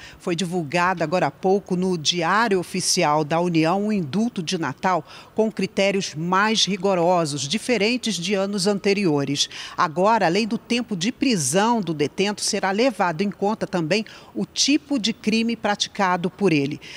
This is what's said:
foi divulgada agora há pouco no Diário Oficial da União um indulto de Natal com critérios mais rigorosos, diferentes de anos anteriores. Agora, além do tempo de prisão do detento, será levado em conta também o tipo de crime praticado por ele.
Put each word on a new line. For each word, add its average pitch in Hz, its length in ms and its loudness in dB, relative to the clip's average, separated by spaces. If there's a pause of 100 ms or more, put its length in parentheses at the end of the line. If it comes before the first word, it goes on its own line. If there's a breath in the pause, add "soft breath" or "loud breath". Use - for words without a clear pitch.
(180 loud breath)
foi 175 200 -4
divulgada 175 680 0
agora 160 240 2
há 139 40 0
pouco 190 440 0
no 180 220 0
Diário 180 600 2
Oficial 160 680 0
da 160 160 0
União 175 460 2
um 214 40 0
indulto 196 500 -2
de 170 160 -4
Natal 165 460 0 (320 loud breath)
com 220 160 0
critérios 196 640 -2
mais 185 500 2
rigorosos, 175 760 2
diferentes 220 760 -2
de 175 200 -4
anos 196 320 -2
anteriores. 180 840 0 (260 loud breath)
Agora, 180 520 2
além 202 200 0
do 226 100 -4
tempo 233 380 -4
de 180 160 -2
prisão 208 680 0
do 165 120 -4
detento, 190 460 -2
será 196 320 -2
levado 196 500 0
em 202 80 0
conta 196 380 -2
também 185 380 0 (280 loud breath)
o 202 120 -4
tipo - 520 0
de 214 140 0
crime 226 460 0
praticado 185 720 0
por 185 240 2
ele. 143 260 0 (180 loud breath)